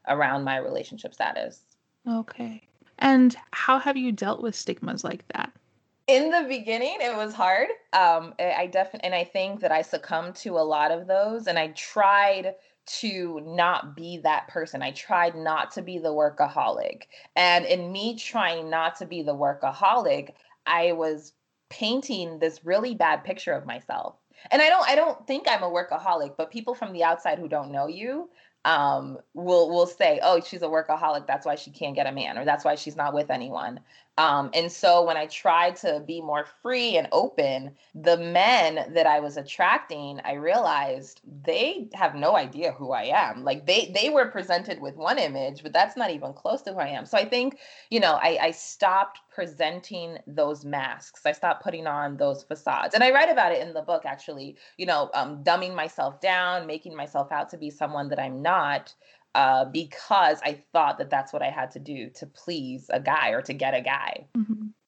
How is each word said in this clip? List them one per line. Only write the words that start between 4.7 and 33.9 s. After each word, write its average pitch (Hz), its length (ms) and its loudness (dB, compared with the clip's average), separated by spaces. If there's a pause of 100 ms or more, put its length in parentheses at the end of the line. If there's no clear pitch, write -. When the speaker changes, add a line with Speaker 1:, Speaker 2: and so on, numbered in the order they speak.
Speaker 2:
like - 180 -8 (120)
that? - 180 -6 (560)
Speaker 1:
In 294 220 6
the 330 180 2
beginning, 247 520 -4
it 240 140 -2
was 214 200 -4
hard. 202 340 2 (240)
Um, 170 480 4
I, 175 180 0
I 180 80 0
defi-, 190 380 -2
and 185 100 -2
I 175 100 0
think 196 360 -4
that 180 100 2
I 160 120 2
succumbed 170 540 -6
to 180 220 -4
a 156 60 4
lot 156 260 2
of 170 160 -4
those, 208 400 0
and 170 120 0
I 160 100 0
tried 196 880 4 (460)
to 180 440 -6
not 165 500 0
be 170 300 -12
that 151 240 0
person. 160 340 -6
I 135 100 -6
tried 175 440 0
not 156 360 -2
to 180 100 -10
be 175 160 -8
the 156 160 -2
workaholic. 143 880 0 (340)
And 180 300 6
in 180 260 0
me 220 240 -6
trying 170 540 -2
not 160 260 0
to 185 100 -12
be 165 160 -8
the 147 140 -2
workaholic, 143 920 0 (360)
I 170 260 2
was 156 420 -4 (340)
painting 214 720 -6
this 160 240 -2
really 220 300 0
bad 156 280 2
picture 180 300 -6
of 139 140 -6
myself. 117 500 -10 (340)
And 285 120 4
I 311 60 6
don't, 349 200 4
I 277 60 4
don't 311 320 0
think 277 220 -4
I'm 202 160 0
a 180 60 -2
workaholic, 170 680 -2
but 160 120 -4
people 233 240 -8
from 202 180 -8
the 170 100 -2
outside 165 360 0
who 165 100 -8
don't 143 240 -4
know 143 160 -2
you, 254 420 -8 (340)
um, 139 540 2 (160)
will, 175 360 4
will 175 160 4
say, 165 360 2
"Oh, 175 180 6
she's 175 220 -10
a 165 40 -2
workaholic. 156 600 0
That's 139 200 -2
why 147 80 0
she 147 160 -12
can't 143 240 -6
get 143 120 0
a 135 60 -4
man, 107 260 -6
or 135 60 -6
that's 147 200 2
why 151 100 2
she's 151 220 -10
not 143 180 -2
with 147 160 -2
anyone." 123 500 -6 (380)